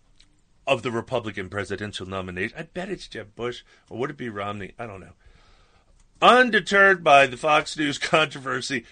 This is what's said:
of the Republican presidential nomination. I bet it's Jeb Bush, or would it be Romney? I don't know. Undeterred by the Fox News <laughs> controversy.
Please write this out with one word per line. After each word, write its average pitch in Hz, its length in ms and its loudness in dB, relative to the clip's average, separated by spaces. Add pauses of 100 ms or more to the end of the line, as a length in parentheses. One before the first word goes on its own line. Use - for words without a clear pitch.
(680)
of 135 160 0
the 127 80 -4
Republican 107 600 -6
presidential 98 560 -8
nomination. 95 520 -8
I 165 40 -12
bet 180 260 -12
it's 170 200 -12
Jeb 98 260 -16
Bush, 120 280 -8 (280)
or 87 80 -12
would 135 100 -6
it 147 80 -14
be 127 140 -10
Romney? 101 480 -10
I 117 80 -12
don't 98 140 -16
know. 87 120 -20 (1080)
Undeterred 196 840 6
by 139 220 8
the 123 100 -8
Fox 151 400 0
News 143 220 -2
<laughs> - 0 -
controversy. 135 920 -2